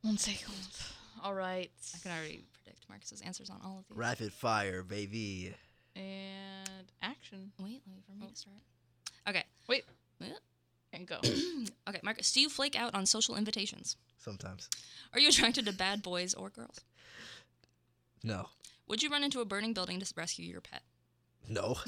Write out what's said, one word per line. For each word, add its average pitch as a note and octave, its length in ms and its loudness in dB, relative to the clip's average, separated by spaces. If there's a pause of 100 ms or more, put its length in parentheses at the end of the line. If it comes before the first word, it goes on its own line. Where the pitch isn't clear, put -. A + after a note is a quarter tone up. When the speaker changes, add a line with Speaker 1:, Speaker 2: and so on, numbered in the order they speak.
Speaker 1:
One G#3+ 160 4
second. G3+ 380 0 (680)
All G3 100 -2
right. F#3 360 -2 (240)
Speaker 2:
I E3+ 60 -10
can F#3 120 -6
already D#3+ 320 -6 (100)
predict - 360 -20
Marcus's - 320 -10
answers F3+ 280 -10
on F#3+ 140 -12
all F#3+ 160 -10
of F#2+ 80 -20
these. G#3+ 100 -12
Speaker 3:
Rapid A#2 360 -2
fire, G2+ 500 2
baby. G2 680 -4 (420)
Speaker 1:
And F#3+ 960 -10 (100)
action. G3+ 580 -8
Speaker 2:
Wait, A3 280 -8
wait F#3+ 180 -18
for G3 80 -20
me G#3 120 -12
Speaker 1:
Oh. A3 40 -12
Speaker 2:
to A3 60 -16
start. G3+ 220 -14 (720)
Okay. F#3 140 2 (240)
Speaker 1:
Wait. B3+ 160 6 (360)
Speaker 2:
Yeah. F#3+ 80 -8 (680)
Speaker 1:
And F3 140 -10
go. E3 160 -4
Speaker 2:
<clears throat> - 60 6 (580)
Okay, G3 160 -4
Marcus, - 280 2
do - 80 8
you C#4+ 100 10
flake C#4 300 2
out A#3 160 2
on F#3+ 100 4
social - 300 6
invitations? G#3 640 0 (200)
Speaker 3:
Sometimes. F#2+ 520 -8 (440)
Speaker 2:
Are B3 60 4
you D4 100 12
attracted B3+ 360 8
to G3+ 80 0
bad G3 280 0
boys F3+ 320 -2
or F#3+ 160 -6
girls? - 300 -14 (1400)
Speaker 3:
No. G2+ 240 -2 (400)
Speaker 2:
Would A3+ 160 2
you D4+ 60 2
run C#4+ 140 4
into C#4 180 2
a A3+ 40 2
burning G#3 280 0
building F3+ 260 -2
to G3 40 -4
s-, - 120 -4
rescue E3+ 300 -2
your F3 160 -8
pet? - 220 -12 (680)
Speaker 3:
No. G#2+ 260 2 (120)